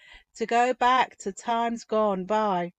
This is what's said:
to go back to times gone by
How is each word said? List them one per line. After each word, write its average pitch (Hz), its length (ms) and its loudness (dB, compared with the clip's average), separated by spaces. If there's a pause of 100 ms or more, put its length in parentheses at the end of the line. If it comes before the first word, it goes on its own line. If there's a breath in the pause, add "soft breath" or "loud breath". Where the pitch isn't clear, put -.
(360 loud breath)
to 226 100 -4
go 240 280 2
back 247 460 2
to 196 120 -8
times 233 540 -4
gone 208 400 0
by 190 540 -2